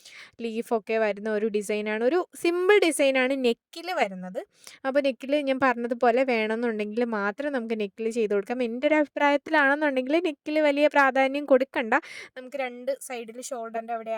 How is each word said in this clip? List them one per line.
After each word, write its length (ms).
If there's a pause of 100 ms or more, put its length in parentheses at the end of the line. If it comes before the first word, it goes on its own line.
(440)
ലീഫൊക്കെ 580
വരുന്ന 260 (100)
ഒരു 80 (100)
ഡിസൈനാണ്. 520
ഒരു 100 (220)
സിമ്പിൾ 360 (100)
ഡിസൈനാണ് 480 (120)
നെക്കിൽ 420 (120)
വരുന്നത്. 400 (460)
അപ്പോൾ 200
നെക്കിൽ 260 (160)
ഞാൻ 160
പറഞ്ഞതുപോലെ 680
വേണമെന്നുണ്ടെങ്കിൽ 720 (140)
മാത്രം 400
നമുക്ക് 260
നെക്കിൽ 240 (100)
ചെയ്ത് 200
കൊടുക്കാം. 300
എൻ്റെ 220
ഒരു 120
അഭിപ്രായത്തിലാണെന്നുണ്ടെങ്കിൽ 1160 (120)
നെക്കിൽ 300 (100)
വലിയ 260
പ്രാധാന്യം 580
കൊടുക്കണ്ട. 420 (440)
നമുക്ക് 260
രണ്ട് 260 (180)
സൈഡിൽ 300 (120)
ഷോൾഡറിൻ്റെ 480
അവിടെ 180